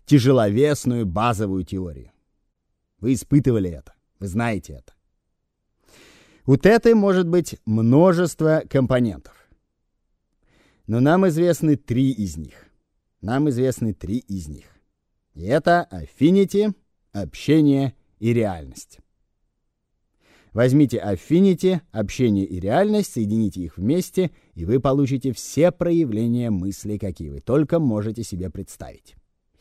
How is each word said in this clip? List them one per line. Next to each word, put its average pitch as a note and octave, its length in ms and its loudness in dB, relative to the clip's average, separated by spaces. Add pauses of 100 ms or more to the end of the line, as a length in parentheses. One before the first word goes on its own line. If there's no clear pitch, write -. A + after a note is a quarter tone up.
тяжеловесную B2 1000 2
базовую G2 600 -2
теорию. E2 460 -12 (880)
Вы B2 140 0
испытывали A#2 560 0
это, D2+ 240 -16 (260)
вы G2+ 80 -10
знаете G2+ 460 -6
это. A#1+ 200 -20 (1500)
У C3+ 120 4
теты A#3 380 6
может F#3+ 320 2
быть E3+ 380 -2
множество D#3 1040 2
компонентов. B2 640 -2 (1500)
Но A2+ 120 -2
нам F3 280 4
известны D#3+ 480 2
три C3 360 -2
из G2 260 -6
них. D2+ 160 -14 (680)
Нам C3+ 280 -2
известны A#2+ 440 -2
три F#2+ 260 -8
из F#2 280 -10
них. - 180 -18 (680)
И D#2 100 -16
это D#3+ 480 0
affinity, F#3+ 840 0 (380)
общение C#3 840 0 (240)
и A2+ 120 -2
реальность. F2+ 680 -6 (1600)
Возьмите B2+ 500 2
affinity, F3+ 760 2 (100)
общение G#2+ 540 0
и F2+ 160 -8
реальность, F#3+ 500 0
соедините G#2+ 480 -2
их E2+ 180 -10
вместе, E3 540 -2 (220)
и E2 100 -10
вы A#2 160 0
получите C3+ 540 0
все - 360 0
проявления A#2+ 800 -2
мысли, G2+ 480 -6
какие F2 320 -10
вы C#2 120 -14
только D3+ 360 0
можете A2 460 -4
себе F#2 260 -10
представить. - 680 -16 (460)